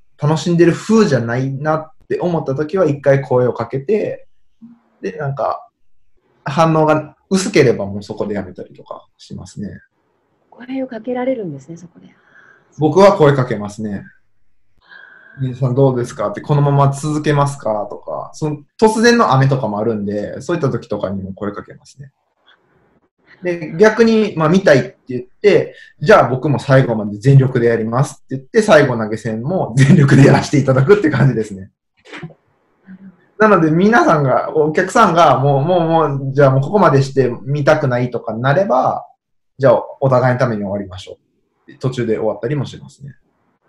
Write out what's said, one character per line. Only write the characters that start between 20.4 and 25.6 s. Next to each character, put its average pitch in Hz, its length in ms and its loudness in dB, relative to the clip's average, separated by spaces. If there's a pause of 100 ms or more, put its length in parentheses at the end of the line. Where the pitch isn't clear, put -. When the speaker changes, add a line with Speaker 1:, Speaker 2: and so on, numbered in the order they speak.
Speaker 1:
そ - 120 -6
う - 40 -4
い - 20 -4
っ - 20 -6
た 135 80 0
時 113 180 -8
と 104 120 -6
か 95 100 -6
に 98 140 -8
も 95 100 -12
声 104 200 -10
か - 100 -14
け - 100 -20
ま - 120 -20
す - 160 -20
ね。 139 100 -20 (1300)
で、 170 360 -8
逆 214 260 4
に、 220 320 2
ま 160 100 0
あ、 151 40 4
「見 185 120 2
た 160 140 6
い」 131 40 4
っ - 40 -4
て - 140 -14 (100)
言 123 140 -8
っ - 20 -14
て、 - 520 0 (240)